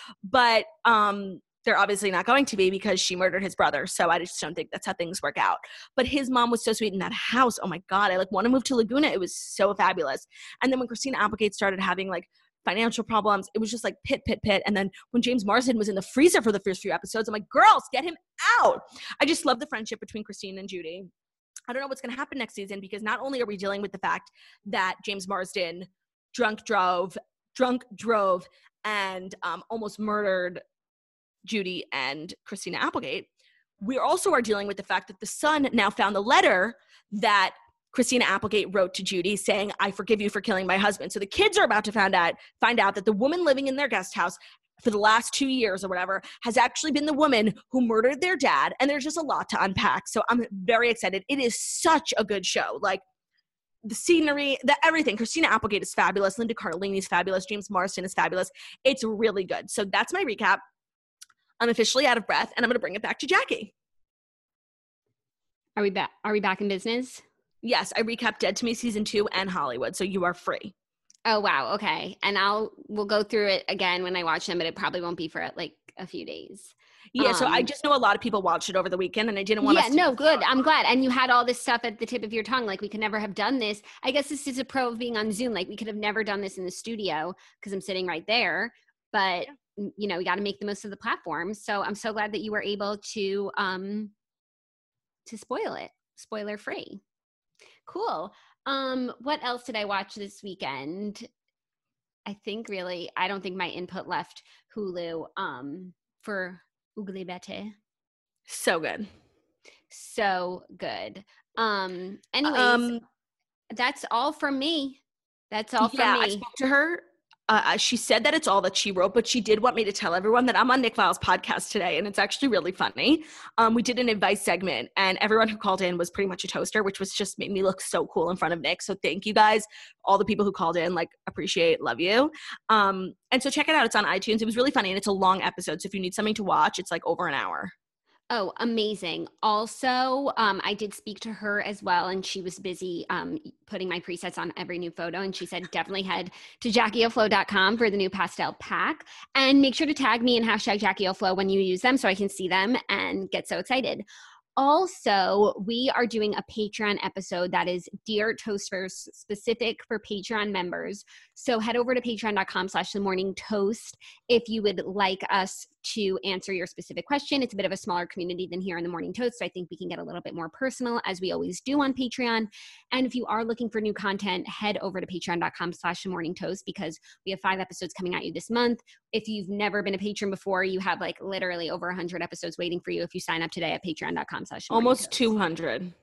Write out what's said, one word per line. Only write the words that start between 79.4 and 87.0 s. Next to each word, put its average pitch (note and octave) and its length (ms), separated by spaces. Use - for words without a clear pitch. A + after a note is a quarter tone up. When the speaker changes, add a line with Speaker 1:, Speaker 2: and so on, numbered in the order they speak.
Speaker 1:
didn't G#3+ 180
want - 140
Speaker 2:
Yeah, C#4 80
Speaker 1:
us A#3 60
to C#4 40
Speaker 2:
no, E4 160
Speaker 1:
miss A#3 80
Speaker 2:
good. D4 200
Speaker 1:
out. G3+ 100
Speaker 2:
I'm C4 140
glad. D4 240
And C4 180
you B3+ 60
had B3+ 200
all B3 140
this A#3+ 180
stuff A#3+ 220
at A3 160
the A3+ 60
tip A#3 180
of G#3+ 80
your A3 100
tongue. A#3+ 240
Like, F#3+ 140
we G#3 80
could G#3+ 100
never G#3+ 220
have G#3 160
done A#3+ 240
this. G#3 220
I C4 80
guess C#4+ 180
this C#4+ 200
is B3+ 100
a C4 60
pro B3+ 240
of A#3 100
being A#3+ 180
on G#3+ 140
Zoom. A3+ 240
Like, F#3 140
we G3+ 80
could G#3 100
have G#3+ 100
never G#3 280
done G3+ 160
this F#3+ 180
in F#3 60
the F3+ 80
studio F#3 600